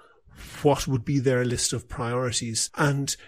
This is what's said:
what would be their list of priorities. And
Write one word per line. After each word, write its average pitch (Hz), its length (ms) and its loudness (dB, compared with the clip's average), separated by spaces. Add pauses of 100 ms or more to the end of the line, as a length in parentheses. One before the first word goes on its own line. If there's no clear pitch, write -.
(640)
what 143 240 4
would 131 180 0
be 139 140 2
their 123 260 2
list 120 280 0
of - 140 -6
priorities. 120 880 -4
And 143 400 0 (120)